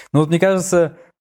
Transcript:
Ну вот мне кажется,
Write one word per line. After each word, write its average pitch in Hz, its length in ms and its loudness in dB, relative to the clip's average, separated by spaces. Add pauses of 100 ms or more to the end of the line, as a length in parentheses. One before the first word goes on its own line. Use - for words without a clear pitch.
(140)
Ну 143 60 2
вот 151 100 0
мне 170 80 0
кажется, 180 600 0 (240)